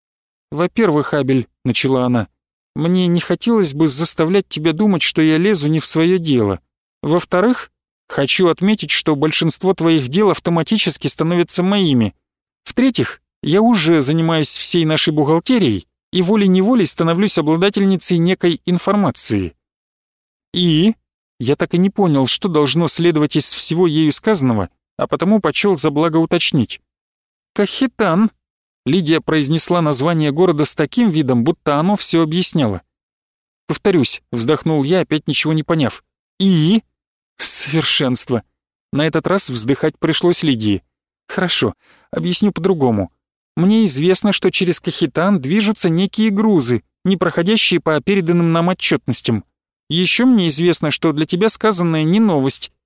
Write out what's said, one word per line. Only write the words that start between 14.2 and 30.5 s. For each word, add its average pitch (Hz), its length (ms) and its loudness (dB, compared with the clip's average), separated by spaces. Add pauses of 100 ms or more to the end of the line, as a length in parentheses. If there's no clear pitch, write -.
всей - 280 0
нашей 156 280 0
бухгалтерией 151 720 0 (260)
и 185 100 0
волей-неволей 196 640 2
становлюсь 170 520 0
обладательницей 180 800 0
некой 175 480 0
информации». 175 880 -2 (1000)
И 175 420 2 (440)
я 127 180 -2
так - 180 -4
и 170 40 2
не 190 120 2
понял, 147 360 0
что - 220 -2
должно 151 400 0
следовать 156 480 0
из 147 160 0
всего 175 340 0
ею 156 260 0
сказанного — 131 560 0 (320)
а 101 60 -4
потому 190 340 0
почел 185 360 0
за 156 140 0
благо 156 280 0
уточнить. 165 600 0 (760)
«Кахетан», 208 760 0 (540)
Лидия 156 360 2
произнесла 156 600 0
название 151 520 0
города 156 340 0